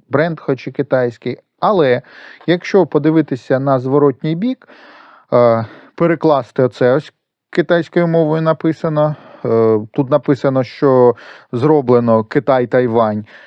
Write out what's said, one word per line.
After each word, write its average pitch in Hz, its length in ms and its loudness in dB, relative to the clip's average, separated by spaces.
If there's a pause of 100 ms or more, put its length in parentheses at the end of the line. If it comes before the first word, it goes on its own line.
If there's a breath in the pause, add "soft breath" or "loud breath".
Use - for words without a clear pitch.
бренд, 151 320 -2
хоч - 260 -6
і 131 60 -12
китайський. 127 640 -4 (220)
Але 156 420 0 (440 loud breath)
якщо 175 400 0
подивитися 151 720 -2
на 135 200 0
зворотній 143 560 0
бік, 233 340 -6 (640 loud breath)
е, 117 340 2 (280 loud breath)
перекласти 156 680 0
оце 127 300 0
ось 151 200 -4 (380)
китайською 175 580 0
мовою 160 340 0
написано, 156 760 -2 (280 loud breath)
е, 113 360 0 (120)
тут 135 180 -2
написано, 139 540 0
що 123 520 2 (360 loud breath)
зроблено 120 720 2
Китай-Тайвань. 117 1000 0 (220 loud breath)